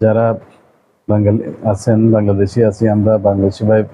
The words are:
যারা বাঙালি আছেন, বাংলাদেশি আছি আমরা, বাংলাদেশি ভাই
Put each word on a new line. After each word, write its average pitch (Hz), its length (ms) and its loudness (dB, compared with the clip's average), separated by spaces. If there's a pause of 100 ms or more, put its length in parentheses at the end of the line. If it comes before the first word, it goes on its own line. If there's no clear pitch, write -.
যারা 110 360 0 (720)
বাঙালি 107 440 0 (100)
আছেন, 110 480 0
বাংলাদেশি 101 520 0
আছি 110 260 0
আমরা, 107 280 2
বাংলাদেশি 98 480 -2
ভাই 107 180 2 (100)